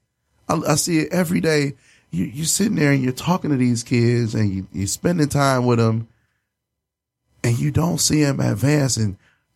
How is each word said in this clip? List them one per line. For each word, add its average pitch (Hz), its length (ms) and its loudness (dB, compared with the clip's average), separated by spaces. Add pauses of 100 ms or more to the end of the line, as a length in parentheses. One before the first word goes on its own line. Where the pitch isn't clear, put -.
(480)
I, - 60 0 (140)
I 147 80 2
see 160 240 0
it 151 120 -4
every 175 280 0
day. 147 340 0 (360)
You, - 160 -4
you're 143 200 -8
sitting 202 300 -2
there 147 160 2
and 139 100 2
you're 127 100 -2
talking 170 380 -2
to 143 60 0
these 123 260 0
kids 120 520 0
and 110 180 0
you, 95 200 -6
you're 95 140 -4
spending 175 420 -2
time 139 360 0
with 120 160 2
'em 113 260 0 (1400)
and 120 160 0
you 147 120 -2
don't 160 280 0
see 151 240 4
'em 139 180 2
advance 131 580 2
and 104 180 0 (400)